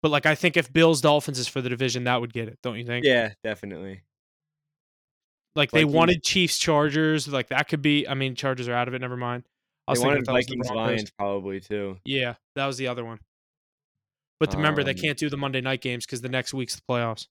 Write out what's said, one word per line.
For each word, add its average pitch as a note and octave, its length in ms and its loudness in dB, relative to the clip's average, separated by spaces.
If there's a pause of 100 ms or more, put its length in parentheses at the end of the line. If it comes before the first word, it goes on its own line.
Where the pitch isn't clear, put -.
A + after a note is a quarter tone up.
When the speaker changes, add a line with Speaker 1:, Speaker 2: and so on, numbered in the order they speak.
Speaker 1:
But, D#3 80 4
like, D3 140 2
I D#3 100 6
think E3 220 2
if D3+ 160 0
Bills E3 300 6
Dolphins D3 360 2
is B2 100 -4
for - 120 -4
the B2 80 -4
division, B2 360 -2
that B2 180 2
would A#2 100 -8
get A2+ 160 -6
it, A#2+ 140 -18
don't A#2 160 -6
you A#2 80 -10
think? B2 180 -4
Speaker 2:
Yeah, A#2+ 300 4 (100)
definitely. F#2+ 560 -8 (1500)
Speaker 1:
Like, D3 160 2
they D#3 120 4
Speaker 2:
Vikings D3 120 2
Speaker 1:
wanted E3 280 6
Chiefs - 360 2
Chargers. D3+ 720 2
Like, C3+ 200 -2
that C#3 200 0
could D3+ 140 -2
be, D3 260 2
I C#3 60 -4
mean, C3 220 -4
Chargers B2+ 320 -4
are A#2+ 60 -2
out B2 140 0
of B2+ 60 -8
it. B2+ 80 -6
Never B2 160 -6
mind. B2 260 -6 (420)
I C3+ 60 0
was B2 80 2
Speaker 2:
They B2 40 2
Speaker 1:
thinking C3 40 4
Speaker 2:
wanted C#3+ 120 2
Speaker 1:
if B2 60 -4
that C3 60 -2
was B2 140 4
the B2+ 80 -10
Speaker 2:
Vikings A#2+ 140 -4
Speaker 1:
Broncos. A2+ 180 -2
Speaker 2:
Lions A2 320 -2
probably, G2 420 -4
too. G2 460 -6
Speaker 1:
Yeah, B2+ 280 -2 (220)
that C#3 100 -2
was C3 120 -6
the C3+ 100 -6
other A#2+ 160 -8
one. A2+ 160 -14 (1200)
But D3+ 140 0
remember, D3+ 280 2
they C3+ 80 -2
Speaker 2:
Um, C3+ 60 -4
Speaker 1:
can't D3 200 -4
do D3+ 140 -4
the C#3+ 60 -6
Monday C3+ 240 -4
night C3 220 -4
games B2 220 -6
'cause A#2+ 160 -10
the B2+ 80 -10
next B2+ 240 -4
week's C3 220 -6
the - 80 -16
playoffs. A#2+ 480 -4